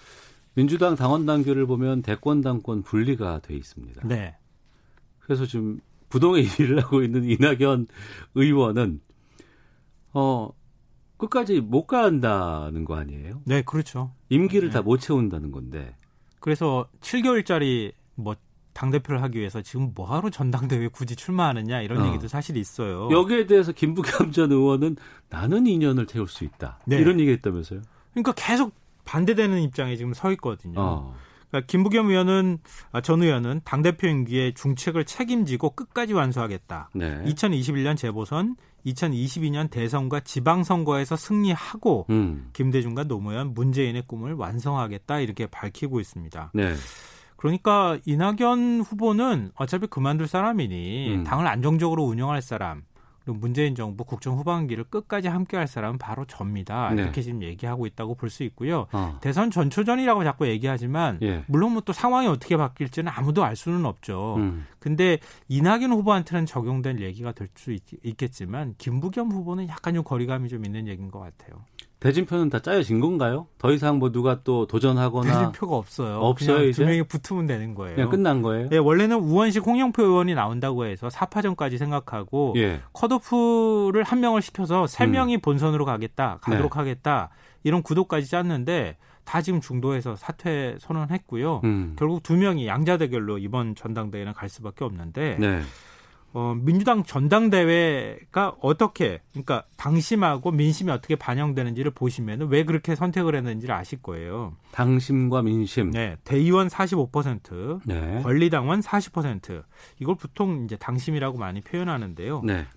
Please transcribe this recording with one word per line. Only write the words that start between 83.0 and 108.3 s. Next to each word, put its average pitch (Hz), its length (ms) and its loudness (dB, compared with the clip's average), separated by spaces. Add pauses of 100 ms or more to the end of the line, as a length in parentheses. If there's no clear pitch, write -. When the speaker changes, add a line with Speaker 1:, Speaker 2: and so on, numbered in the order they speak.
Speaker 2:
한 247 160 0
명을 226 240 2
시켜서 180 420 0
세 233 200 0
Speaker 1:
음. 220 60 6
Speaker 2:
명이 247 280 2
본선으로 147 460 2
가겠다, 113 560 -4
가도록 113 320 0
Speaker 1:
네. 151 60 -4
Speaker 2:
하겠다 131 500 -2 (340)
이런 165 180 2
구도까지 160 480 0
짰는데 156 680 -2 (260)
다 165 180 -2
지금 175 180 0
중도에서 127 560 -2
사퇴 139 640 -6
선언했고요. 151 840 -4
Speaker 1:
음. 95 340 0
Speaker 2:
결국 160 240 0
두 160 140 0
명이 175 320 2
양자 156 300 2
대결로 117 420 -2
이번 113 340 -4
전당대회는 104 600 -6
갈 101 160 -10
수밖에 107 340 -12
없는데 98 560 -6
Speaker 1:
네. 98 220 2 (760)
Speaker 2:
어, 120 160 -2
민주당 190 500 2
전당대회가 170 1600 2
어떻게, 143 640 0 (100)
그러니까 135 320 -4 (140)
당심하고 165 720 2
민심이 156 400 2
어떻게 135 240 -2
반영되는지를 135 760 -2
보시면은 123 580 -2
왜 151 160 4
그렇게 160 280 0
선택을 170 420 0
했는지를 123 380 -4
아실 127 280 -6
거예요. 87 520 -8 (180)
Speaker 1:
당심과 127 720 2
민심. 110 480 0
Speaker 2:
네, 110 340 -4
대의원 175 420 4
사십오 175 420 0
퍼센트, 131 760 -4
Speaker 1:
네. 87 360 -2
Speaker 2:
권리당원 156 600 2